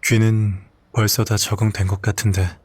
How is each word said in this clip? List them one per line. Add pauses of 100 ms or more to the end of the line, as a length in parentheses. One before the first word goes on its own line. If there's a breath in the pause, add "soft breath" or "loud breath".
귀는 (300)
벌써
다
적응된
것
같은데